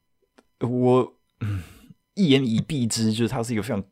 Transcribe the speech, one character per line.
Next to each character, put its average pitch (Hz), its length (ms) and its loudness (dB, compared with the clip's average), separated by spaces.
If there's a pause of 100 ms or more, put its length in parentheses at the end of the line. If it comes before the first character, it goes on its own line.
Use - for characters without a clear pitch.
(600)
我， 123 580 2 (220)
嗯， 101 220 -4 (520)
一 185 160 2
言 135 120 6
以 113 200 0
蔽 127 240 -2
之， 110 260 0
就 117 120 -2
是 110 40 2
他 123 140 -6
是 120 100 -6
一 113 40 -2
个 104 60 -2
非 107 60 -8
常 104 240 -4